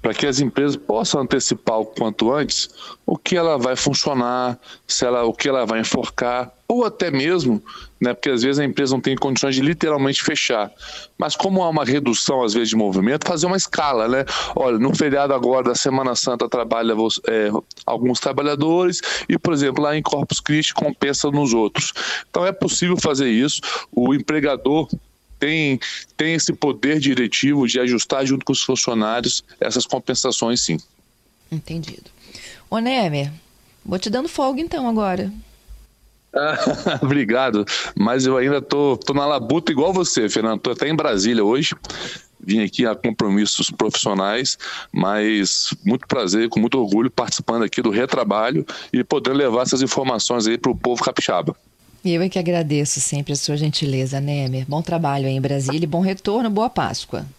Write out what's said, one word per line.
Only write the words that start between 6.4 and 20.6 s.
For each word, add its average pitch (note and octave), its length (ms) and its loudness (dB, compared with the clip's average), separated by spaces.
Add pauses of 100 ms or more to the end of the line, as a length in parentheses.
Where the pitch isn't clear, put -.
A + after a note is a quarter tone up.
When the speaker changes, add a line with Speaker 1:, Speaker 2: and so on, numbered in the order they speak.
Speaker 1:
ou A#3+ 180 2
até G3+ 260 -2
mesmo, C#3 520 2 (380)
né, B2 140 2
porque - 160 -2
às A#2+ 120 2
vezes C#3 160 2
a D3 60 2
empresa C3 300 0
não B2 60 0
tem C3+ 140 0
condições C3+ 400 0
de C3 60 2
literalmente D3 600 0
fechar. A#2 500 0 (440)
Mas - 200 -2
como F#3+ 260 2
há F3 60 2
uma D#3 160 2
redução, C3 580 2
às G#2+ 120 0
vezes, A2+ 160 2
de A2 60 2
movimento, G#2+ 520 2
fazer F3 180 0
uma F#3 100 2
escala, C3+ 520 0
né? C3 160 2 (320)
Olha, B2 220 4
no B2+ 160 4
feriado C#3 400 2
agora B2+ 300 2
da B2 100 2
Semana C3 400 0
Santa A#2+ 340 -2
trabalha A#2 460 0
vo-, A2 140 2 (200)
é, A2 220 2 (340)
alguns A#2 340 0
trabalhadores D3 840 0 (280)
e, E3+ 100 2
por - 140 0
exemplo, C#3+ 320 0
lá D3 120 0
em D3+ 60 -2
Corpus - 380 -2
Christi D3+ 320 0